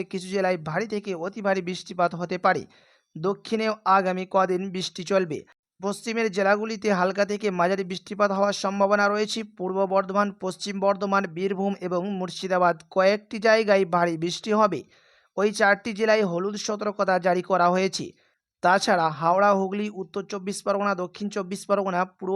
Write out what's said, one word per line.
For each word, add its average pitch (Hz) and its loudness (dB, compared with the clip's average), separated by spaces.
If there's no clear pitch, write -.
কিছু 185 -8
জেলায় 185 0
ভারী 160 -4
থেকে 208 -6
অতি 190 -8
ভারী 190 0
বৃষ্টিপাত 175 -4
হতে 175 -4
পারে। 180 2
দক্ষিণেও 202 -2
আগামী 185 4
কদিন 185 2
বৃষ্টি 180 -8
চলবে। 170 0
পশ্চিমের 220 -2
জেলাগুলিতে 208 0
হালকা 190 2
থেকে 208 -4
মাঝারি 185 2
বৃষ্টিপাত 190 -2
হওয়ার 196 0
সম্ভাবনা 202 2
রয়েছে। 208 -2
পূর্ব 185 -6
বর্ধমান, 190 0
পশ্চিম 190 -6
বর্ধমান, 196 2
বীরভূম 190 -2
এবং 175 -4
মুর্শিদাবাদ 180 0
কয়েকটি 202 2
জায়গায় 214 4
ভারী 170 2
বৃষ্টি 170 -4
হবে। 208 2
ওই 202 4
চারটি 202 2
জেলায় 214 2
হলুদ 185 -2
সতর্কতা 202 -2
জারি 180 2
করা 180 4
হয়েছে। 185 0
তাছাড়া 180 4
হাওড়া, 175 4
হুগলি, 196 -2
উত্তর 190 -8
চব্বিশ 196 -8
পরগনা, 202 0
দক্ষিণ 180 -6
চব্বিশ 196 -8
পরগনা, 190 0
পূর্ব 185 -6